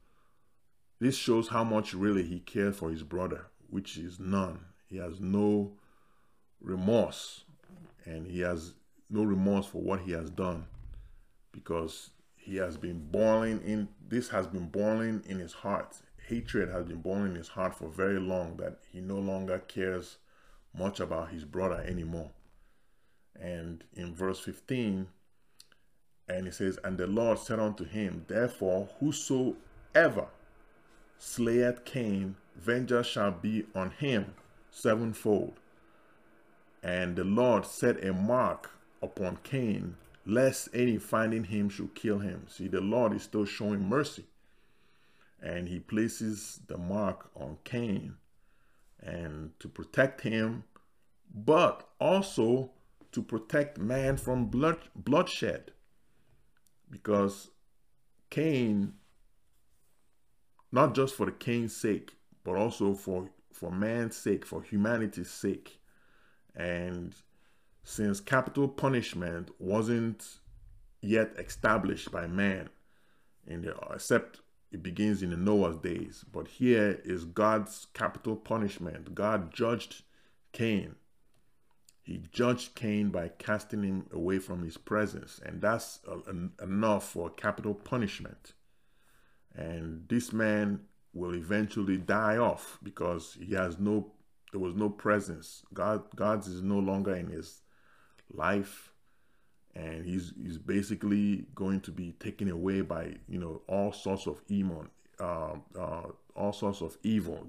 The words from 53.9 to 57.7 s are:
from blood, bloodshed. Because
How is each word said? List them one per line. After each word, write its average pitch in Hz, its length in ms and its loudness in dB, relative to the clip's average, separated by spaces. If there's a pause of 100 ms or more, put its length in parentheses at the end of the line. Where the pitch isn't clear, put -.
from 127 300 0
blood, 147 320 2 (160)
bloodshed. 123 800 0 (1160)
Because 101 640 0 (800)